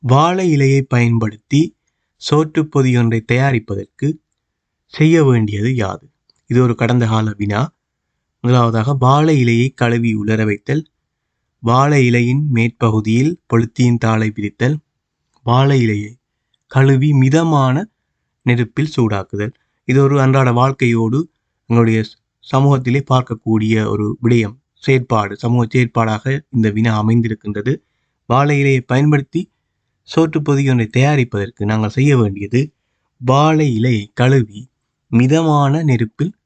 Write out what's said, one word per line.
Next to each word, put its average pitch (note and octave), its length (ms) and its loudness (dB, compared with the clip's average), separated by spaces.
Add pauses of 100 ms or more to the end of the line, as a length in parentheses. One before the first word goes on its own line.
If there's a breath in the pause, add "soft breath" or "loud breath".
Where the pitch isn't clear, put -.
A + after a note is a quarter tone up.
வாழை E3 460 2
இலையை C#3 320 2
பயன்படுத்தி A#2 800 0 (600)
சோற்றுப் D#3 500 -2
பொதி C3 260 2
ஒன்றை A2+ 240 0
தயாரிப்பதற்கு A#2+ 840 -4 (880)
செய்ய D#3+ 300 4
வேண்டியது A2 520 0
யாது? F#2+ 300 -6 (440)
இது A#2 120 0
ஒரு A#2+ 140 2
கடந்த A#2+ 300 0
கால A2 320 -2
வினா. G2+ 240 -4 (840)
முதலாவதாக, A#2+ 500 0
வாழை C#3+ 440 2
இலையை A#2+ 360 2
கழுவி A#2 400 -2
உலர G#2+ 320 -2
வைத்தல், B2+ 380 -4 (800)
வாழை C3+ 420 2
இலையின் A#2+ 380 0 (100)
மேற்பகுதியில் A#2 800 0 (140)
பொலித்தீன் A#2+ 500 0
தாளை A2 320 -2
விரித்தல், G#2+ 480 -4 (680)
வாழை C3+ 360 2
இலையை G#2+ 300 -2 (600)
கழுவி C3+ 420 2
மிதமான C3+ 640 2 (680)
நெருப்பில் B2 500 -2
சூடாக்குதல். G#2 580 -4 (340)
இது C3 140 2
ஒரு C#3 200 2
அன்றாட C3 300 2
வாழ்க்கையோடு A#2+ 680 0 (500)
எங்களுடைய A2+ 320 2 (460)
சமூகத்திலே C3+ 540 0
பார்க்கக்கூடிய A2 880 -2
ஒரு G#2 340 -4
விடயம், A#2 340 0 (180)
செயற்பாடு, A#2 640 -2
சமூக A#2+ 280 -2
செயற்பாடாக A2+ 600 -2 (240)
இந்த A2 200 0
வினா A2 260 -2
அமைந்திருக்கின்றது. A2 800 -2 (560)
வாழை C#3+ 280 2
இலையை C#3 280 0
பயன்படுத்தி C#3+ 560 0 (680)
சோற்றுப் D#3+ 360 -2
பொதி C#3 240 0
ஒன்றை A#2+ 180 0
தயாரிப்பதற்கு B2 760 -2
நாங்கள் G#2+ 240 -2
செய்ய C3+ 280 0
வேண்டியது G#2 440 -2 (600)
வாழை D3 480 2
இலையை A2+ 440 -2
கழுவி B2 480 0 (500)
மிதமான D3 720 2
நெருப்பில் C3 500 -2 (120)